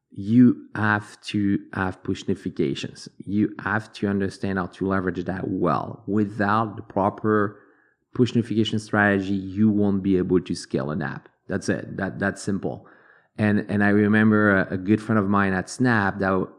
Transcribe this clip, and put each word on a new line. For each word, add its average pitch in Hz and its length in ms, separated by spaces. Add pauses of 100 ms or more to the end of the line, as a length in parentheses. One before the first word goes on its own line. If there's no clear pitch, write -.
(100)
You 113 540 (100)
have 107 460
to 101 380 (140)
have 95 300
push - 240
notifications. - 800 (180)
You 101 280 (100)
have 104 300
to - 140
understand 98 520
how 87 80
to - 200
leverage 92 380
that 92 240
well. 87 580
Without 104 680
the 110 60
proper 104 760 (560)
push 123 200
notification 110 440
strategy, 101 540
you 95 360
won't 101 340
be 95 140
able 92 240
to 87 140
scale 69 360
an 76 100
app. - 280 (180)
That's 95 220
it. - 280
That, 95 220
that's 98 220
simple. 92 440 (520)
And, 104 320
and 104 140
I 104 60
remember 107 680
a, 90 160
a 95 40
good 104 240
friend 110 180
of 98 100
mine 98 240
at 90 160
Snap 104 500
that 95 100
w-, 92 300